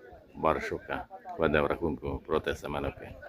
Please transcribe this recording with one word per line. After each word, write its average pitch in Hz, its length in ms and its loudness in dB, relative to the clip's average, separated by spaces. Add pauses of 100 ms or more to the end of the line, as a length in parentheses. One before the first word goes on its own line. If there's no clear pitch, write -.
(340)
Баришівка - 720 2 (320)
веде 76 220 6
в 73 60 6
рахунку 73 600 -2
проти 76 280 0
Семеновки. 71 540 -4 (200)